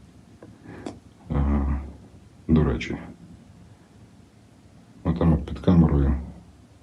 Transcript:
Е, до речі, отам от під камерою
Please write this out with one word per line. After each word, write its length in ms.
Е, 500
до 160
речі, 340
отам 300
от 120
під 140
камерою 540